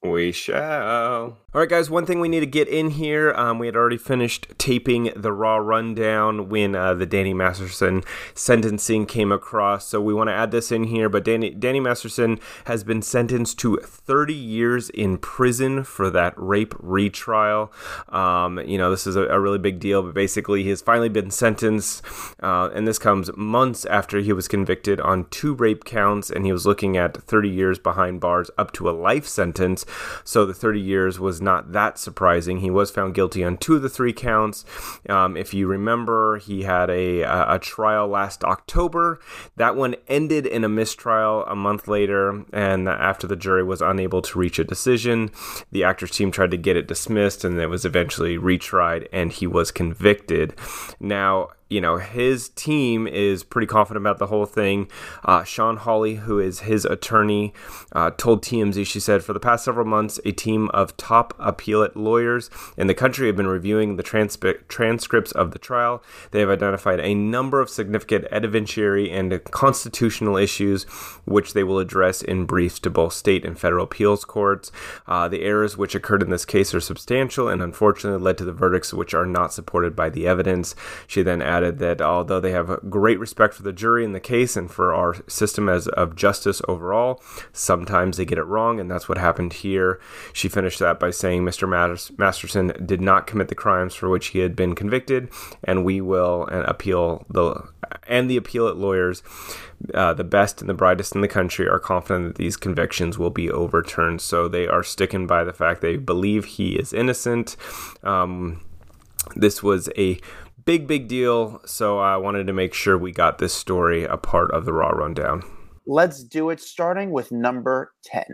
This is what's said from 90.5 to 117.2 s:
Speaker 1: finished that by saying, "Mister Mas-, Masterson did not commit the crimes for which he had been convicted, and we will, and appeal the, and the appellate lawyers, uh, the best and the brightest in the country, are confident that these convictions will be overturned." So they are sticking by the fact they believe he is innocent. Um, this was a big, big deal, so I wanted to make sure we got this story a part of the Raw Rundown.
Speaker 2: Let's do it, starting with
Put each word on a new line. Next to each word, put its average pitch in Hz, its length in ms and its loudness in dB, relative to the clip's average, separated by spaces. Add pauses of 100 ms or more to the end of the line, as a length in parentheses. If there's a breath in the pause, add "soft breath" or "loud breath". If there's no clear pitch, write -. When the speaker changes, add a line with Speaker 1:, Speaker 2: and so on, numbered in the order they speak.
Speaker 1:
finished 92 300 -2
that 85 200 2
by 87 100 0
saying, 90 340 0
"Mister 90 220 -2
Mas-, 87 520 0
Masterson 95 540 0 (120)
did 90 160 0
not 95 260 4
commit 104 220 -2
the - 60 -6
crimes 92 400 0
for 92 160 -2
which 92 180 0
he 95 120 -2
had 90 140 0
been 90 200 0
convicted, 127 560 -2 (340 loud breath)
and 92 180 2
we 95 200 2
will, 90 420 2
and 87 220 -4
appeal 87 640 0
the, - 360 0 (400)
and 123 220 0
the 127 80 2
appellate 113 400 0
lawyers, 92 460 0 (720 loud breath)
uh, 90 180 4
the 82 120 -2
best 101 360 2
and 98 80 -10
the 98 60 0
brightest 92 400 2
in 98 80 2
the 104 40 2
country, 92 400 0
are 90 120 4
confident 90 480 -2
that 87 100 -8
these - 220 -4
convictions 85 600 -2
will 85 120 0
be 85 200 -2
overturned." 85 720 0
So 87 260 0
they 87 200 -2
are 87 160 2
sticking 95 440 -2
by 85 160 2
the 87 120 -4
fact 85 260 0
they 85 160 0
believe 92 480 0
he 95 320 -4
is - 160 -4
innocent. 120 640 -2 (460 loud breath)
Um, 90 580 -2 (760)
this - 280 2
was 98 340 2
a 92 240 0 (440 loud breath)
big, 165 240 2
big 139 180 0
deal, 117 580 0
so 101 360 0
I 98 160 2
wanted 98 320 -2
to 98 40 -2
make 92 220 0
sure 98 240 4
we 90 140 -4
got 85 260 4
this - 160 -2
story 85 480 0
a - 140 -2
part - 340 2
of 80 140 0
the 80 80 -2
Raw 80 160 2
Rundown. 76 560 -2 (420 loud breath)
Speaker 2:
Let's 151 380 2
do 156 260 -4
it, 160 80 -4
starting 180 540 -4
with 131 180 -4